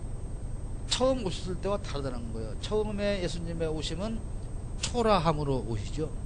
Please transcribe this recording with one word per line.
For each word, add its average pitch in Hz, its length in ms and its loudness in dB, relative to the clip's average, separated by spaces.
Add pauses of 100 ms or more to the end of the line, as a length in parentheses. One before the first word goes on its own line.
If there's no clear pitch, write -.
(880)
처음 254 380 4
오셨을 180 300 -2
때와 196 240 0
다르다는 123 540 -4
거예요. 110 280 -4
처음에 202 600 0
예수님의 165 460 0
오심은 165 500 -2 (600)
초라함으로 156 880 4
오시죠. 131 420 0 (160)